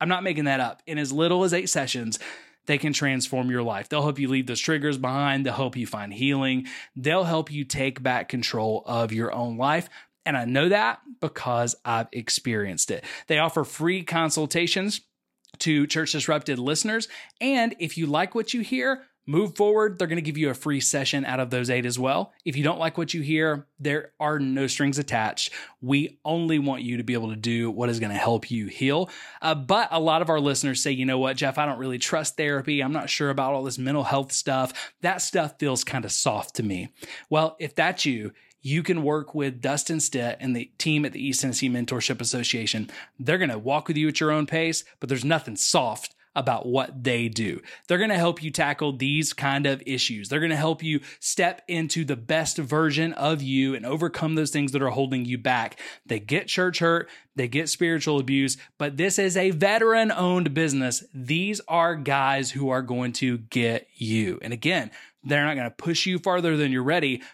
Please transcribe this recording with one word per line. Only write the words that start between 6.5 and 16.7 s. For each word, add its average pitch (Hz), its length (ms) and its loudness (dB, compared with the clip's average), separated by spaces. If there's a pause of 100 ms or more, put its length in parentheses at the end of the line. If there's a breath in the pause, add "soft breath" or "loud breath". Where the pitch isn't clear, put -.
They'll 151 260 2
help 160 300 -2
you 147 100 -4
take 135 400 -4
back 123 260 0
control 110 560 -2
of 113 280 0
your 113 200 -2
own 120 240 -4
life. 147 320 0 (380 loud breath)
And 147 100 0
I 120 80 0
know 135 240 2
that 214 300 2 (240)
because 120 520 0 (120)
I've 117 260 0
experienced 107 800 -2
it. 98 120 -4 (260 loud breath)
They 156 100 2
offer 156 260 2
free 175 380 -2
consultations 170 1000 0 (600)
to 147 260 4
Church 160 260 0
Disrupted 147 460 0
listeners. 214 500 0 (320 loud breath)